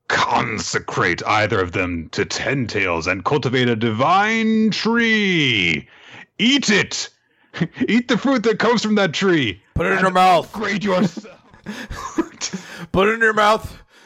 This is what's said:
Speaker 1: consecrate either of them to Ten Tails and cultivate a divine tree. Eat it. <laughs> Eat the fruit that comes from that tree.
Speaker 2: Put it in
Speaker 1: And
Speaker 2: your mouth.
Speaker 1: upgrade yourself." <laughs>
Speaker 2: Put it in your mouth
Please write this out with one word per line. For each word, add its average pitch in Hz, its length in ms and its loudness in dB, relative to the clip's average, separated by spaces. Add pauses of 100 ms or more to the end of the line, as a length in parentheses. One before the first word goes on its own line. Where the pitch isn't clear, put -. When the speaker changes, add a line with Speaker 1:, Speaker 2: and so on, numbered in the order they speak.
Speaker 1:
consecrate 110 1160 -2
either 107 340 0
of 87 120 -2
them 87 400 -4
to 98 120 -2
Ten 123 420 -4
Tails 87 400 -2
and 92 200 -4
cultivate 127 420 0
a 117 80 2
divine 208 960 2
tree. 180 1160 2 (520)
Eat 247 320 2
it. - 400 0 (380)
<laughs> - 380 -4
Eat 240 220 0
the 240 80 2
fruit 254 280 0
that 220 140 0
comes 226 240 2
from 214 120 0
that 190 180 0
tree. 147 480 0 (140)
Speaker 2:
Put 165 100 -2
it 190 60 0
in - 80 2
Speaker 1:
And - 20 -2
Speaker 2:
your 190 120 2
mouth. 180 420 4
Speaker 1:
upgrade 202 280 -4
yourself." 190 560 -2 (280)
<laughs> - 1300 -10
Speaker 2:
Put 190 160 2
it 220 80 2
in 226 40 -8
your 220 140 4
mouth 214 480 0 (240)